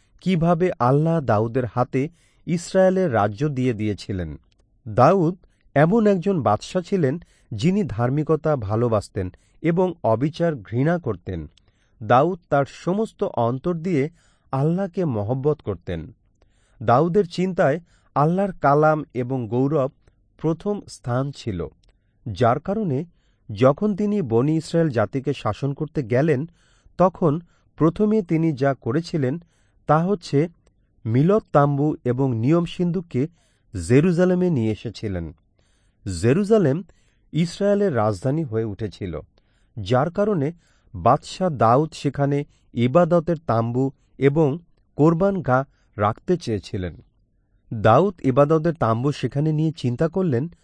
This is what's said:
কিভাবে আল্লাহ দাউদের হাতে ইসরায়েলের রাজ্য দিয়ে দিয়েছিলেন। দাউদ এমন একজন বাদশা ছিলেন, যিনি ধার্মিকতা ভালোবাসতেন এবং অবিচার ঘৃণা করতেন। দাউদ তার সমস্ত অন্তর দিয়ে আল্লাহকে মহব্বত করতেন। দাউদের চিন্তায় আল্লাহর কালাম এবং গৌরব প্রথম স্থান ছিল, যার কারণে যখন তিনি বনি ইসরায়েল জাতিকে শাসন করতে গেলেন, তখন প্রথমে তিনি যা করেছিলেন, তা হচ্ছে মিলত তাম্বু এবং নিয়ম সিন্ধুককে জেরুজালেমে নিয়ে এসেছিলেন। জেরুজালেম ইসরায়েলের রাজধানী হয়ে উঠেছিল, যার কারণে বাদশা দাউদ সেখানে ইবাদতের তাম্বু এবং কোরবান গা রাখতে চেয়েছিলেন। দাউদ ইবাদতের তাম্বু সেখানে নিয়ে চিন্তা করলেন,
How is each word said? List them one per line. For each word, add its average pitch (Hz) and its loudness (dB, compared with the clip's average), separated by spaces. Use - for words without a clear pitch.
কিভাবে 170 0
আল্লাহ 151 2
দাউদের 117 0
হাতে 127 -2
ইসরায়েলের 185 2
রাজ্য 107 0
দিয়ে 127 0
দিয়েছিলেন। 98 -6
দাউদ 160 4
এমন 180 4
একজন 190 2
বাদশা 107 -2
ছিলেন, 170 -2
যিনি 175 0
ধার্মিকতা 143 0
ভালোবাসতেন 107 -2
এবং 170 0
অবিচার 147 0
ঘৃণা 135 -2
করতেন। 92 -8
দাউদ 135 2
তার 139 2
সমস্ত 202 -4
অন্তর 135 -2
দিয়ে 160 -2
আল্লাহকে 175 -2
মহব্বত 131 -2
করতেন। 85 -8
দাউদের 165 2
চিন্তায় 170 0
আল্লাহর 180 0
কালাম 151 2
এবং 123 -4
গৌরব 135 0
প্রথম 165 -4
স্থান 131 -6
ছিল, 85 -6
যার 120 2
কারণে 185 -4
যখন 143 2
তিনি 208 0
বনি 131 2
ইসরায়েল 165 0
জাতিকে 123 -2
শাসন 135 -6
করতে 151 -6
গেলেন, 135 0
তখন 175 2
প্রথমে 208 2
তিনি 165 0
যা 139 0
করেছিলেন, 147 -4
তা 147 4
হচ্ছে 175 0
মিলত 151 2
তাম্বু 143 2
এবং 123 0
নিয়ম 156 2
সিন্ধুককে 170 -4
জেরুজালেমে 180 4
নিয়ে 113 0
এসেছিলেন। 95 -8
জেরুজালেম 185 2
ইসরায়েলের 196 0
রাজধানী 110 0
হয়ে 113 -4
উঠেছিল, 95 -8
যার 123 0
কারণে 175 -2
বাদশা 131 0
দাউদ 123 2
সেখানে 143 -2
ইবাদতের 160 2
তাম্বু 117 0
এবং 143 2
কোরবান 170 2
গা 127 0
রাখতে 107 -2
চেয়েছিলেন। 95 -6
দাউদ 120 4
ইবাদতের 151 2
তাম্বু 120 0
সেখানে 147 -2
নিয়ে 156 0
চিন্তা 123 -2
করলেন, 165 -2